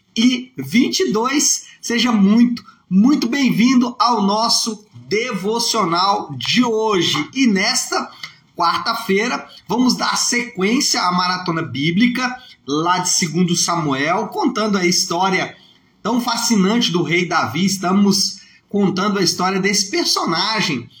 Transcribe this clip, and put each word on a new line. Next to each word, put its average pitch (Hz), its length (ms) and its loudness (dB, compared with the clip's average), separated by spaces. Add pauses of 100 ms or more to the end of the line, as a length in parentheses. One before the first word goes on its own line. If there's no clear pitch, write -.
(160)
e 247 400 2
vinte 185 440 0
e 359 120 0
dois. 254 520 0 (180)
Seja 233 300 0
muito, 220 520 4 (240)
muito 233 380 4
bem-vindo 240 720 2
ao 220 240 2
nosso 214 720 0
devocional 196 1400 -2
de 143 260 0
hoje. 214 720 0
E 262 140 2
nesta 240 600 -2 (480)
quarta-feira, 196 880 -2 (220)
vamos 233 300 2
dar - 200 -4
sequência 240 880 -2
à 180 80 0
maratona 180 520 -2
bíblica, 196 680 0 (320)
lá 165 360 0
de 156 80 -4
segundo 170 480 0
Samuel, 165 720 -2
contando 214 500 -2
a 175 80 0
história 180 680 -2 (440)
tão 233 200 -2
fascinante 233 720 0
do 170 100 0
rei 170 240 0
Davi. 151 380 -2
Estamos 196 720 0 (320)
contando 196 500 0
a 196 40 0
história 185 380 0
desse 196 300 -2
personagem 190 1000 -2 (120)